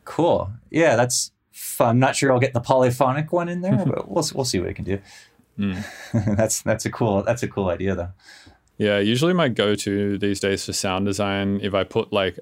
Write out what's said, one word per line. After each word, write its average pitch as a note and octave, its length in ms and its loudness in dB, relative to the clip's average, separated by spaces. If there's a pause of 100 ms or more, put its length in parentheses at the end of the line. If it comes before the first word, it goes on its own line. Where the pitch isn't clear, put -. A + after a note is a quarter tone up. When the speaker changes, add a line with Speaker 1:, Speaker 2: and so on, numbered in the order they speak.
Speaker 1:
Cool. D#3 460 0 (200)
Yeah, D3+ 260 4
that's B2 340 0 (220)
fun. - 380 0
I'm A#2+ 80 4
not C3+ 180 4
sure B2+ 160 4
I'll B2 80 4
get B2+ 140 2
the A#2+ 60 0
polyphonic C3 720 2
one E3+ 160 0
in F3 140 -6
there, G3 140 2
Speaker 2:
<laughs> F#3 100 0
Speaker 1:
but - 240 -2
we'll, D#3+ 140 0 (100)
we'll C3+ 100 -2
see A2 160 -2
what F2 100 -4
it F#2+ 40 -10
can - 100 -8
do. G2 140 -2 (600)
Speaker 2:
Mm. G2 260 -4 (280)
Speaker 1:
<laughs> G#2 240 0
That's, A2 260 0
that's A2 240 -2
a - 40 -2
cool, A2 320 0
that's A#2+ 200 -2
a G#2 60 -4
cool G2 200 -4
idea, F#2 260 -2
though. F2 140 -6 (720)
Speaker 2:
Yeah, G#2 200 2
usually B2 360 2
my E3 140 2
go-to G2+ 680 0
these G2+ 240 -2
days G2 240 0
for G2 80 -8
sound F#2+ 320 -2
design, G2+ 580 -2
if G2+ 120 -4
I F#2+ 100 0
put, - 300 -4
like, F#2+ 280 0